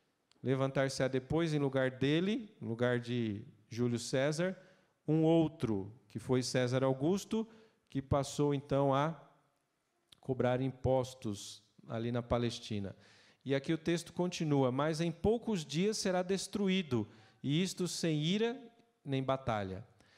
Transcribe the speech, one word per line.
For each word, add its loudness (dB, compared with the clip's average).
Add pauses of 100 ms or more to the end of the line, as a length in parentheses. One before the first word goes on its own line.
(420)
"Levantar-se-á 0
depois 0
em 2
lugar 0
dele", 0
em -8
lugar 0
de -2 (240)
Júlio 0
César, 0 (480)
"um 4
outro, 2 (160)
que -10
foi 2
César 2
Augusto, 0 (400)
que -4
passou 0
então 2
a 2 (1040)
cobrar 0
impostos -2 (240)
ali -4
na -2
Palestina." -2 (480)
E 0
aqui -2
o -2
texto -4
continua, 2
"Mas 0
em 0
poucos -2
dias -2
será 0
destruído, 0 (340)
e 2
isto -2
sem 0
ira 0 (480)
nem 0
batalha." -2 (340)